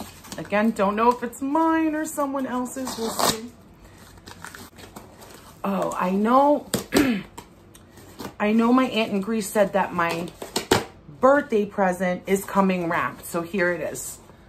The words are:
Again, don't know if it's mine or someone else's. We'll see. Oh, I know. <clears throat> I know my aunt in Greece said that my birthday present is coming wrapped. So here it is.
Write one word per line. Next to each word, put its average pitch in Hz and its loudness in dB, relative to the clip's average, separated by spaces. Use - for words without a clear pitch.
Again, 208 2
don't 208 2
know 226 4
if 240 0
it's 240 -8
mine 320 2
or 311 -4
someone 277 -4
else's. 247 -6
We'll 226 -4
see. 220 -2
Oh, 185 -2
I 185 -2
know. 254 2
<clears throat> 262 2
I 208 0
know 226 4
my 262 6
aunt 220 -2
in 196 0
Greece 220 -4
said 202 2
that 185 0
my 170 -2
birthday 269 4
present 185 -2
is 196 2
coming 185 2
wrapped. 131 -2
So - -4
here 175 0
it 165 -4
is. - -8